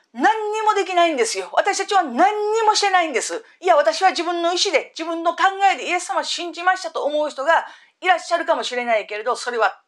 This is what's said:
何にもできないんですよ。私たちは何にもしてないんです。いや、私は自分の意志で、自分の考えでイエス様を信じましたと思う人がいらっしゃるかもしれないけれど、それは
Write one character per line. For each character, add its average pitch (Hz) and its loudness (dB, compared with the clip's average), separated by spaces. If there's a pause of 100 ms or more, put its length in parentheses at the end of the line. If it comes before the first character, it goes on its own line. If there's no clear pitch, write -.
(140)
何 415 0
に 440 -4
も 427 2
で 392 0
き 370 -6
な 339 4
い 330 0
ん 269 -4
で 226 2
す 196 -6
よ。 - -8
私 392 0
た 381 -2
ち 403 -2
は 370 4
何 415 0
に 453 0
も 427 4
し - 0
て 403 2
な 359 4
い 330 0
ん 285 -6
で 214 0
す。 - -6 (180)
い 330 -6
や、 349 6
私 302 2
は 370 8
自 320 -2
分 339 -2
の 339 0
意 359 -2
志 392 0
で、 - 0
自 320 -8
分 330 -6
の 330 0
考 - -2 (300)
え 285 -6
で 226 -10
イ 311 -4
エ 359 0
ス - -12
様 349 -2
を 277 -4
信 339 -6
じ 339 -10
ま 370 2
し 370 -10
た 320 -8
と 247 -4
思 302 -2
う 285 -4
人 269 -8
が 320 2 (360)
い 339 -4
ら 349 4
っ - -2
し 349 -8
ゃ 339 2
る 330 -2
か 330 2
も 240 -6
し 247 -8
れ 240 -4
な 233 2
い 196 -4
け 208 -10
れ 220 -8
ど、 240 -2
そ 240 -8
れ 240 -4
は - 0